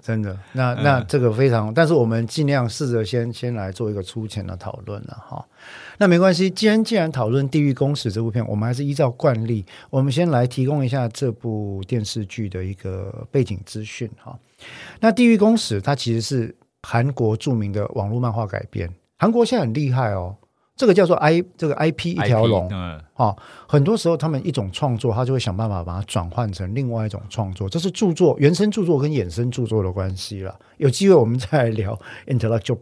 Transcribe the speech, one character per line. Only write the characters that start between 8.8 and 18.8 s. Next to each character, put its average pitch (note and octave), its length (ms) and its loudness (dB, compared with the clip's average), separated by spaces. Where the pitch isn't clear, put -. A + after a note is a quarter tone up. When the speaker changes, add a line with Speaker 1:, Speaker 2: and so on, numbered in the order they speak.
Speaker 1:
依 C#3+ 80 -2
照 C#3 180 2
惯 A#2+ 360 0
例， A2 180 -2
我 C3+ 140 0
们 C#3 100 2
先 E3+ 160 2
来 B2 180 4
提 B2+ 200 -2
供 C#3+ 180 0
一 B2 40 0
下 B2 200 -2
这 A#2+ 240 -4
部 G#2 560 -6
电 A2+ 160 -2
视 G#2+ 220 -6
剧 G#2 240 -8
的 F#2 120 -8
一 F#2+ 120 -6
个 F#2+ 560 -10
背 C3+ 120 2
景 F#2 220 -4
资 G#2+ 180 -12
讯 G#2+ 280 -10
哈。 - 160 -18
那 A3 140 4
《地 A#3+ 100 4
狱 A#3 140 8
公 A3 180 6
使》 G#2 280 -2
它 C#3+ 100 0
其 A#2 180 -2
实 A2+ 80 0
是 A#2 340 -2
韩 A#2+ 300 2
国 A2 240 0
著 C3 180 -2
名 G2+ 180 -2
的 G2+ 220 -2
网 G2+ 160 -2
络 A#2+ 80 -2
漫 B2 140 0
画 A2 140 -2
改 - 240 -6
编， F2 220 -6